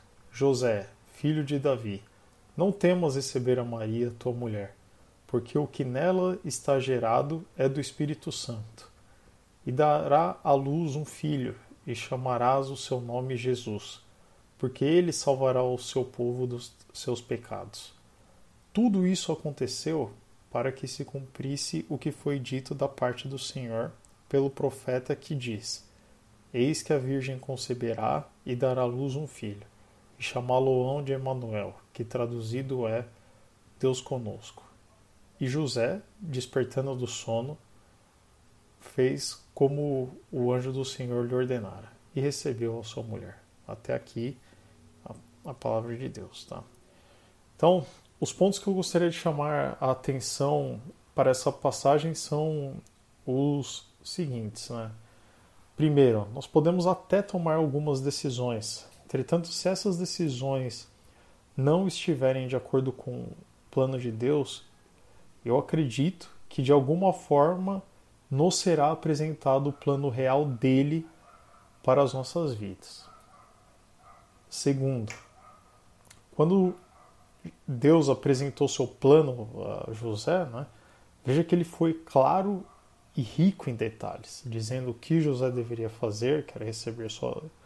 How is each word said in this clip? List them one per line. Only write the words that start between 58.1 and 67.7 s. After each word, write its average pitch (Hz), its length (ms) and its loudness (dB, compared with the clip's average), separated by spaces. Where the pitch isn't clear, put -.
Entretanto, 165 440 -2
se - 180 -4
essas 185 300 0
decisões 135 920 -4
não 151 300 4
estiverem 131 640 0
de 131 80 -2
acordo 131 360 2
com - 200 -10
o 120 260 -10
plano 131 300 2
de 123 100 -4
Deus, 127 560 0
eu 120 120 4
acredito 147 760 0
que - 140 -2
de 131 80 4
alguma 160 420 6
forma 180 720 2